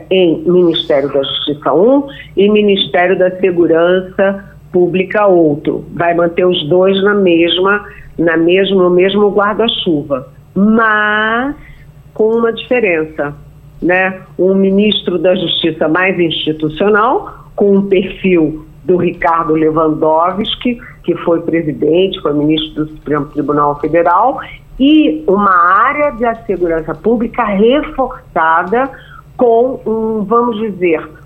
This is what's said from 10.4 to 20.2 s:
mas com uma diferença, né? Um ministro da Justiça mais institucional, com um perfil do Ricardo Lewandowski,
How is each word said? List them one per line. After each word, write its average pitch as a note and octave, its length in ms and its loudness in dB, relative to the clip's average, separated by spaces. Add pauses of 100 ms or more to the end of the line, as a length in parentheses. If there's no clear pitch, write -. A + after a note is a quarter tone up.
mas A3 1000 0 (600)
com A3+ 240 2
uma A#3 140 0
diferença, D#3 840 -4 (460)
né? F#3 400 0 (160)
Um F#3 160 2
ministro G3 640 0
da F3+ 160 2
Justiça E3 520 -2
mais F3+ 320 0
institucional, G3 1400 -2
com G3+ 220 2
um G3 120 0
perfil F3+ 760 0 (200)
do F3+ 140 2
Ricardo E3 560 -2
Lewandowski, D#3+ 1200 0 (260)